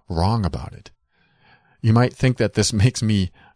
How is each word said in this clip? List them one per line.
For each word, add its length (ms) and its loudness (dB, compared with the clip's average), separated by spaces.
wrong 380 -2
about 280 -8
it. 180 -20
You 120 2
might 200 2
think 240 0
that 160 -2
this 200 0
<laughs> 0 -
makes 300 0
me 280 0